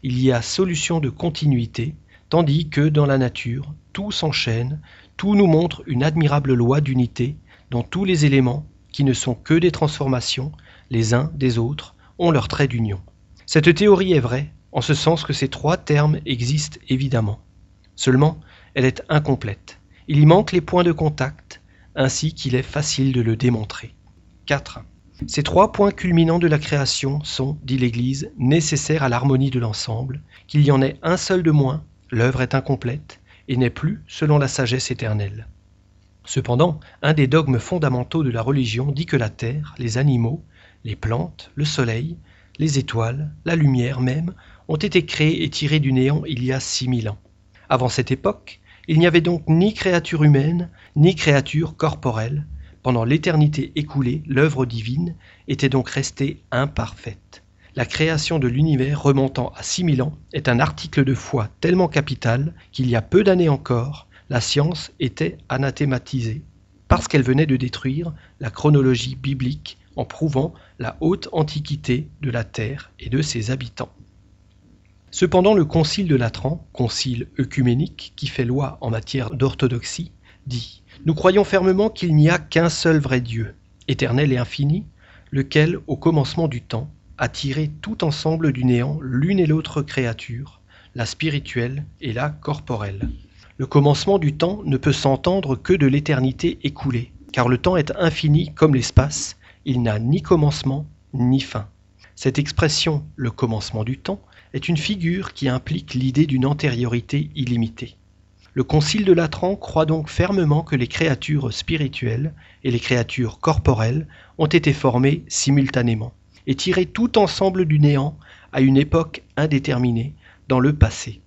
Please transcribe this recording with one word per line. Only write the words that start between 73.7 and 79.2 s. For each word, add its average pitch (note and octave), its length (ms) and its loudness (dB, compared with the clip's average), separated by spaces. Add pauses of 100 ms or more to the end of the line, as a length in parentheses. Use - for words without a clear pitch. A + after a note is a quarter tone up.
Cependant, F#3 420 4
le F#3 100 6
concile E3 440 0
de C#3+ 80 4
Latran, B2+ 560 -4
concile B2 560 -4 (100)
œcuménique B2+ 800 0
qui - 100 -8
fait B2+ 180 -4
loi B2+ 380 -2
en A#2 80 -4
matière A2 400 -4